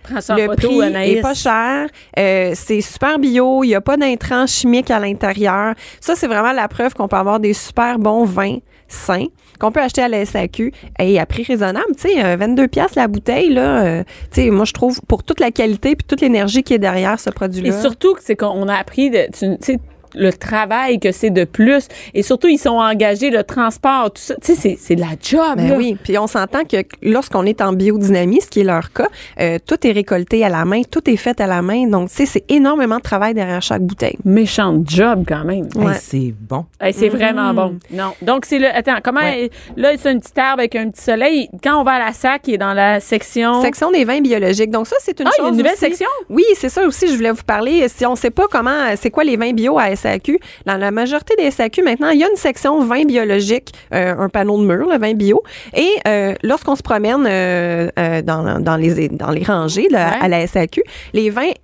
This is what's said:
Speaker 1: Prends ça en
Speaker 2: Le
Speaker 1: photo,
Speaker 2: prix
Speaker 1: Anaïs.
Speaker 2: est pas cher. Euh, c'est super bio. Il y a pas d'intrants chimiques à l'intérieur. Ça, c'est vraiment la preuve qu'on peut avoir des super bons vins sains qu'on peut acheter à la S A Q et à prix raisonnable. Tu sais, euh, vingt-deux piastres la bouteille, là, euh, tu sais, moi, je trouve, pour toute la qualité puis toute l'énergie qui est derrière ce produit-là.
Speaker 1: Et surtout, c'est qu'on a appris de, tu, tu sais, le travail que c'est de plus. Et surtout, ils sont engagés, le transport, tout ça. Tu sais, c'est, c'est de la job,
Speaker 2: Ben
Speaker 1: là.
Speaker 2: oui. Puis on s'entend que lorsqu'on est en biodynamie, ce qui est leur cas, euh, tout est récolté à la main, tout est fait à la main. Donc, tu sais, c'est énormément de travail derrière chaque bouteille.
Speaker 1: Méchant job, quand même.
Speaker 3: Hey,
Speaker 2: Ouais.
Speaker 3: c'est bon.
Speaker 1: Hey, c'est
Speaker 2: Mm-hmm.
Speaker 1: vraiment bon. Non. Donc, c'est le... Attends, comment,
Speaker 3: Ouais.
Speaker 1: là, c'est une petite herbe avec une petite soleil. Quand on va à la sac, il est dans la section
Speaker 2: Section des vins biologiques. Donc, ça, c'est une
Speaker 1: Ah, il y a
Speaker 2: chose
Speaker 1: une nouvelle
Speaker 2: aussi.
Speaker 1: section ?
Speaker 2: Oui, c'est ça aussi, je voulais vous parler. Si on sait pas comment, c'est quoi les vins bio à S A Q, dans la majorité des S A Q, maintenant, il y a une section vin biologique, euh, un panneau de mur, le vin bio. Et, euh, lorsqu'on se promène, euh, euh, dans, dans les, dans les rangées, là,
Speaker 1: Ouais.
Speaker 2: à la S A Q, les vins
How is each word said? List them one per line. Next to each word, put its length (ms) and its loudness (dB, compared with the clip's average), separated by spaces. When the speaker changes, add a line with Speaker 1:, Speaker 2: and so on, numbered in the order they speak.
Speaker 1:
Prends 180 -8
ça 120 -4
en 40 2
Speaker 2:
Le 80 2
Speaker 1:
photo, 220 -2
Speaker 2:
prix 160 2
Speaker 1:
Anaïs. 340 0
Speaker 2:
est 40 0
pas 120 -2
cher. 540 -2
Euh, 380 2
c'est 260 -2
super 380 -2
bio. 440 2
Il 60 2
y 60 4
a 60 0
pas 160 0
d'intrants 500 0
chimiques 440 2
à 80 2
l'intérieur. 760 -2
Ça, 160 -2
c'est 120 -2
vraiment 260 0
la 160 -2
preuve 240 -2
qu'on 140 -4
peut 100 0
avoir 220 0
des 140 0
super 460 -2
bons 240 2
vins 340 -2
sains 380 -4
qu'on 140 0
peut 80 0
acheter 200 0
à 60 2
la 140 -2
S 140 -4
A 120 -2
Q 240 -6
et 200 4
à 60 0
prix 180 -4
raisonnable. 540 -2
Tu 120 -4
sais, 140 2
euh, 140 2
vingt-deux 320 2
piastres 280 -2
la 120 2
bouteille, 440 0
là, 300 2
euh, 200 0
tu 120 0
sais, 80 2
moi, 120 4
je 80 -2
trouve, 360 -2
pour 160 0
toute 180 -2
la 100 2
qualité 460 0
puis 100 -8
toute 140 -2
l'énergie 420 2
qui 100 0
est 60 4
derrière 400 0
ce 100 -8
produit-là. 380 -6
Speaker 1:
Et 40 -4
surtout, 420 2
c'est 140 -2
qu'on 320 -2
a 60 0
appris 340 -2
de, 160 2
tu, 200 -2
tu 160 -2
sais, 60 -2
le 180 2
travail 680 -2
que 120 0
c'est 180 -2
de 140 2
plus. 440 2
Et 80 2
surtout, 240 2
ils 100 6
sont 220 0
engagés, 500 2
le 140 2
transport, 680 0
tout 120 -14
ça. 180 -6
Tu 140 2
sais, 40 0
c'est, 200 0
c'est 160 0
de 60 0
la 100 -4
job, 360 0
Speaker 2:
Ben 120 2
Speaker 1:
là. 80 4
Speaker 2:
oui. 260 -2
Puis 140 -2
on 80 0
s'entend 400 -2
que 120 -2
lorsqu'on 420 0
est 160 0
en 120 0
biodynamie, 680 2
ce 60 -4
qui 140 0
est 20 2
leur 280 -2
cas, 160 0
euh, 240 0
tout 220 0
est 60 4
récolté 520 0
à 60 2
la 160 0
main, 160 2
tout 260 -4
est 80 4
fait 240 -2
à 60 0
la 160 0
main. 260 0
Donc, 220 0
tu 60 -12
sais, 100 2
c'est 240 0
énormément 480 2
de 60 -8
travail 320 0
derrière 260 -2
chaque 220 -2
bouteille. 420 -4
Speaker 1:
Méchant 580 2
job, 440 2
quand 180 -4
même. 300 -4
Speaker 3:
Hey, 100 0
Speaker 2:
Ouais. 140 2
Speaker 3:
c'est 400 -4
bon. 260 -8
Speaker 1:
Hey, 100 0
c'est 180 0
Speaker 2:
Mm-hmm. 20 0
Speaker 1:
vraiment 420 0
bon. 240 -2
Non. 220 -6
Donc, 240 0
c'est 100 -2
le... 80 2
Attends, 380 0
comment, 160 -2
Speaker 3:
Ouais. 320 -2
Speaker 1:
là, 140 4
c'est 100 2
une 100 0
petite 180 -12
herbe 200 0
avec 140 -2
une 160 -4
petite 160 -12
soleil. 440 0
Quand 160 2
on 40 2
va 80 2
à 160 0
la 60 -4
sac, 340 -2
il 80 0
est 20 0
dans 160 -2
la 260 4
section 600 -2
Speaker 2:
Section 300 0
des 140 4
vins 160 0
biologiques. 500 2
Donc, 160 -2
ça, 140 -4
c'est 180 -6
une 80 -2
Speaker 1:
Ah, 100 4
il 20 -2
y 40 -2
a 60 0
Speaker 2:
chose 20 0
Speaker 1:
une 80 2
nouvelle 140 2
Speaker 2:
aussi. 120 -2
Speaker 1:
section ? 220 -2
Speaker 2:
Oui, 140 4
c'est 140 -4
ça 180 -2
aussi, 200 0
je 80 2
voulais 160 0
vous 140 -6
parler. 440 2
Si 180 -2
on 80 0
sait 160 -2
pas 200 2
comment, 480 0
c'est 120 -2
quoi 120 0
les 140 2
vins 160 -2
bio 240 2
à 140 2
S 140 -6
A 120 0
Q, 220 -2
dans 120 -2
la 140 -2
majorité 440 -2
des 80 2
S 160 0
A 100 0
Q, 140 -2
maintenant, 280 0
il 80 4
y 40 4
a 60 2
une 80 0
section 480 0
vin 180 0
biologique, 720 0
euh, 240 0
un 120 -2
panneau 280 0
de 80 2
mur, 240 2
le 80 2
vin 160 -2
bio. 300 2
Et, 140 2
euh, 340 0
lorsqu'on 360 0
se 40 -12
promène, 460 0
euh, 600 0
euh, 220 0
dans, 400 -2
dans 160 0
les, 320 0
dans 220 -6
les 120 -2
rangées, 480 0
là, 200 2
Speaker 1:
Ouais. 100 -2
Speaker 2:
à 80 2
la 140 2
S 120 -4
A 120 0
Q, 140 -2
les 180 0
vins 220 -2